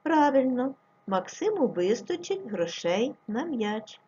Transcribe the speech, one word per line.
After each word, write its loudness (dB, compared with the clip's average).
Правильно, 4
Максиму 0
вистачить -2
грошей -2
на -4
м'яч. -4